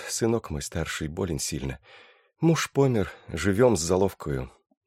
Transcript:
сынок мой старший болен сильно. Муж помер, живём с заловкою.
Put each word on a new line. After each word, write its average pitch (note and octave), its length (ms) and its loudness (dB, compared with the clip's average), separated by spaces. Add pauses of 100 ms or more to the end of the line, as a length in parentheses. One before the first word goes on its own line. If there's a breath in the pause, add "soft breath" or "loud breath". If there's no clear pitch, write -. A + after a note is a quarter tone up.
сынок A2+ 420 -2
мой D2+ 100 -4
старший D#2+ 480 -6
болен E2+ 300 -4
сильно. C2+ 400 -6 (600 loud breath)
Муж D#3+ 320 2
помер, B2 400 2 (180)
живём G2 500 4
с - 20 -2
заловкою. E2+ 720 0 (340)